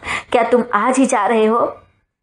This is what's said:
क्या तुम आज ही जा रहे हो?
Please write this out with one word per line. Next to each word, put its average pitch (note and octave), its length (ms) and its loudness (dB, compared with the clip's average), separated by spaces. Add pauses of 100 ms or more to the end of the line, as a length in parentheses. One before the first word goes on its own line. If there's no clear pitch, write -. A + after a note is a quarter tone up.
(320)
क्या A#3+ 100 4
तुम A#3 220 0 (100)
आज B3 240 0
ही C4+ 80 4
जा G#3 200 0
रहे A3 200 2
हो? - 360 -2 (400)